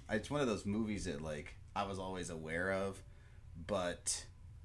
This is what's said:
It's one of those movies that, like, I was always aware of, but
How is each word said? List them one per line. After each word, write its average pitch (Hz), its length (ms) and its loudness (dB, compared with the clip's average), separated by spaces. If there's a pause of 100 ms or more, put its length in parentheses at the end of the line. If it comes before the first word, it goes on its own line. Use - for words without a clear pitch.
It's 107 220 2
one - 100 4
of 127 60 6
those 101 180 2
movies 101 400 2
that, 76 160 0
like, 76 340 -4 (200)
I 101 80 4
was 98 160 0
always 92 300 -2
aware 82 420 2
of, 98 320 2 (640)
but 90 580 2 (400)